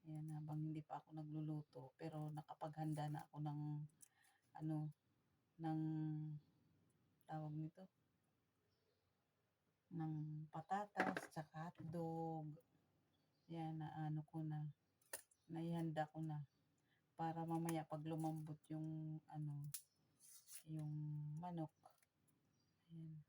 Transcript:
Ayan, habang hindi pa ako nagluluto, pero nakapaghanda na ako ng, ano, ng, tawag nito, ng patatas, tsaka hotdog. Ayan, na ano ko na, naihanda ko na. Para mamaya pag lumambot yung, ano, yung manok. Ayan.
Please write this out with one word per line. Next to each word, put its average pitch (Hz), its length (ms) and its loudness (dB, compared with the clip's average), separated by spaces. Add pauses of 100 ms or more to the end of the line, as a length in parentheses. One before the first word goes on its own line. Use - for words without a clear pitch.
Ayan, 156 320 -2
habang 156 240 2
hindi 156 240 2
pa 147 160 -4
ako 156 160 -10
nagluluto, 151 800 -2
pero 156 400 -2
nakapaghanda 151 720 0
na 147 160 0
ako - 160 -12
ng, 147 200 2 (1000)
ano, 156 320 2 (720)
ng, 160 160 4 (1400)
tawag 156 320 -2
nito, 160 320 -4 (2000)
ng 156 560 0
patatas, 190 640 2 (160)
tsaka 160 480 -4
hotdog. 160 720 0 (960)
Ayan, 160 320 -2
na 156 160 -2
ano 156 320 2
ko 160 160 0
na, 151 240 2 (800)
naihanda 165 640 4
ko 160 80 -4
na. 151 240 0 (720)
Para 165 320 2
mamaya 165 400 4
pag 151 160 -2
lumambot 160 640 0
yung, 156 480 -2 (160)
ano, 147 400 -2 (960)
yung 151 240 -2 (480)
manok. 170 320 -2 (1200)
Ayan. 160 360 -8